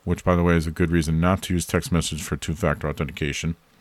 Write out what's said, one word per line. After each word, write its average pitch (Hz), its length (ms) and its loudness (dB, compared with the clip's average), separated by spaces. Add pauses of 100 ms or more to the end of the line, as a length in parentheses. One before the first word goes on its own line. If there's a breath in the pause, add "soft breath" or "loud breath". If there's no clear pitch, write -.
which 90 200 -2
by 90 120 4
the 87 60 4
way 87 140 6
is 82 100 2
a 85 40 -4
good 80 200 0
reason 80 300 2
not 92 240 4
to 95 100 -2
use 87 100 0
text - 260 -2
message 80 320 0
for - 140 -6
two-factor 76 500 -2
authentication, 76 680 -4 (240 loud breath)